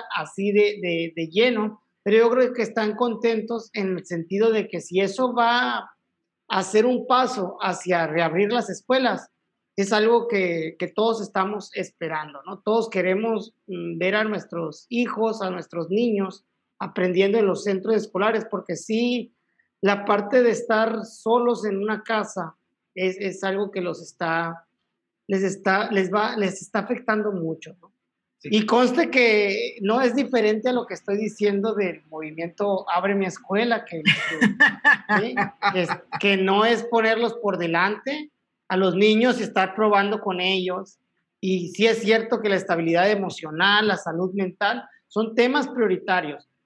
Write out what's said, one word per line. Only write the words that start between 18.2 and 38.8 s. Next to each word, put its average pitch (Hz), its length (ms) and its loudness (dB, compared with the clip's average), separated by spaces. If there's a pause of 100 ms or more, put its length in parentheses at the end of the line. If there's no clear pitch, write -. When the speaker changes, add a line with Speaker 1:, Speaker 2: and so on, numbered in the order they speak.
Speaker 1:
porque 185 260 -6
sí, 233 580 -2 (480)
la 202 240 0
parte 214 380 4
de 233 80 4
estar 220 540 0
solos 233 600 0
en 196 120 -2
una 208 260 -4
casa 196 520 -4 (400)
es, 185 240 -2
es 190 240 -6
algo 196 280 -2
que 190 100 -4
los 165 200 -6
está, 165 640 -4 (600)
les 196 160 0
está, 196 480 0
les 190 200 0
va, 214 240 0
les 196 260 -2
está - 180 -6
afectando 214 520 -2
mucho, 160 500 -8
¿no? - 100 -20 (500)
Speaker 2:
Sí. - 100 -14
Speaker 1:
Y 214 140 2
conste 254 440 4
que 220 720 2
no 214 180 2
es 247 160 2
diferente 226 540 2
a 254 40 2
lo 240 120 -2
que 196 80 -10
estoy 196 240 -4
diciendo 208 560 0
del 185 360 -2
movimiento 170 800 -4
Abre 185 240 0
Mi 196 120 0
Escuela, 208 580 -2
que, 165 180 -10
que, - 20 -
Speaker 2:
<laughs> 208 1200 2
Speaker 1:
¿sí? 247 140 -4 (380)
Que 185 80 2
es, 165 80 -2 (320)
que 196 160 4
no 196 260 4
es 226 200 2
ponerlos 226 500 2
por 202 240 -2
delante 208 720 -2 (380)
a 190 80 0
los 185 180 4